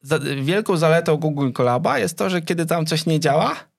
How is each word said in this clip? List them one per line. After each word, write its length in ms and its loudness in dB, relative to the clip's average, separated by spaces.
za-, 180 -2
wielką 360 0
zaletą 400 4
Google 340 -2
Colaba 480 0
jest 180 -2
to, 120 -2
że 120 -2
kiedy 240 -2
tam 200 0
coś 200 -2
nie 140 2
działa 360 2